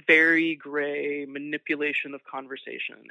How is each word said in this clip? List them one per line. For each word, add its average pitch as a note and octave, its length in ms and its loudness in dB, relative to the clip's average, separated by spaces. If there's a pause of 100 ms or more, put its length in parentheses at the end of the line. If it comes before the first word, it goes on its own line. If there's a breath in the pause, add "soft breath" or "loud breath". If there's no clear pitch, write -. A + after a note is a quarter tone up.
very E3 480 6
gray C#3+ 680 -4
manipulation D3 880 -4
of C#3 100 -16
conversation. C3 760 -12 (100)